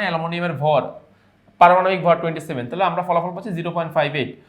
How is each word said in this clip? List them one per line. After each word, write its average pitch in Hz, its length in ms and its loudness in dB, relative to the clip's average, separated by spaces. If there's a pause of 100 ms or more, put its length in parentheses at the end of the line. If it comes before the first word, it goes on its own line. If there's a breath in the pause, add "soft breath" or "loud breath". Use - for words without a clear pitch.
অ্যালুমিনিয়ামের 170 580 -4
ভর, 147 180 2 (800 soft breath)
পারমাণবিক 185 460 6
ভর 170 140 6
টোয়েন্টি 160 280 -4
সেভেন, 123 200 -6
তাহলে 185 200 0
আমরা 170 180 -4
ফলাফল 170 280 0
পাচ্ছি 196 220 -8
জিরো 165 180 -4
পয়েন্ট 165 220 -4
ফাইভ 147 120 2 (120)
এইট। - 80 -4 (200 soft breath)